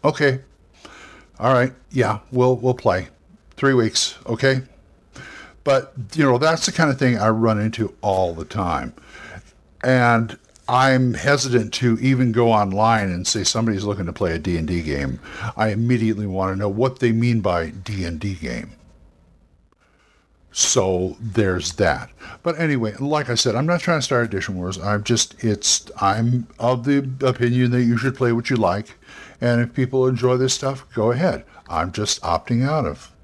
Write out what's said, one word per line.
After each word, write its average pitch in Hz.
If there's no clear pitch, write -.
Okay. 143
All 123
right. 131
Yeah, 110
we'll, 127
we'll 123
play. 92
Three 135
weeks, -
okay?" 131
But, 135
you 160
know, 127
that's 160
the 190
kind 156
of 131
thing 123
I 107
run 110
into 110
all 92
the 82
time. 85
And 120
I'm 127
hesitant 127
to 117
even 127
go 117
online 104
and 90
say 101
somebody's 110
looking 101
to 82
play 85
a -
D 85
and 80
D 87
game. 69
I 110
immediately 110
want 95
to 95
know 104
what 127
they 120
mean 113
by 85
D 95
and 82
D 98
game. -
So 92
there's 98
that. 78
But 165
anyway, 131
like 143
I 117
said, 110
I'm 131
not 170
trying 165
to 135
start 120
edition 95
wars. 90
I'm 101
just, -
it's, -
I'm 113
of 120
the 143
opinion 123
that 123
you 117
should 123
play 120
what 117
you 131
like. 101
And 120
if 120
people 131
enjoy 127
this 127
stuff, 135
go 113
ahead. 151
I'm 85
just -
opting 117
out 147
of 71